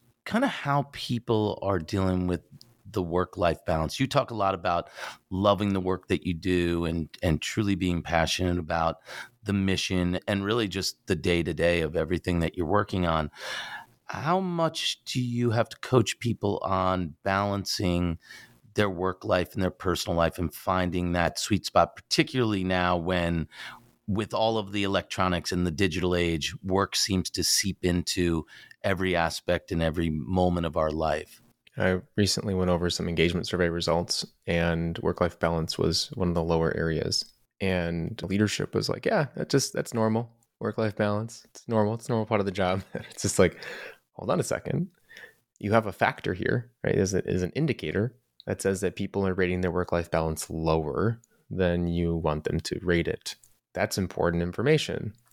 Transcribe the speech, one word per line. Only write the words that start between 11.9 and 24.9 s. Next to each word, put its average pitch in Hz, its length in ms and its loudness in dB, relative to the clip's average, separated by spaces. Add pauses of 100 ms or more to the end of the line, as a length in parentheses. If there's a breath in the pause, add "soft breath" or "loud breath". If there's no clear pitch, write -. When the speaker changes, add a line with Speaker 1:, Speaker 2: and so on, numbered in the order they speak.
Speaker 1:
everything 85 440 0
that 82 180 0
you're 87 80 0
working 98 400 0
on. 80 240 2 (760 loud breath)
How 170 340 -2
much 170 640 -2
do - 160 -2
you 120 300 0
have 113 180 2
to - 120 -16
coach - 360 2
people 101 460 -2
on 92 500 0 (100)
balancing 98 920 0 (560 loud breath)
their 104 160 2
work 92 340 -4
life 92 300 2
and 95 80 -2
their 90 80 2
personal 87 480 0
life 82 220 2
and 82 120 -2
finding 90 600 -2
that 87 260 0
sweet - 300 -2
spot, - 280 4
particularly 113 680 0
now 90 340 2
when 85 500 0 (600 loud breath)
with 104 260 -2
all 113 240 2
of 98 140 -4
the 104 100 0
electronics 92 720 0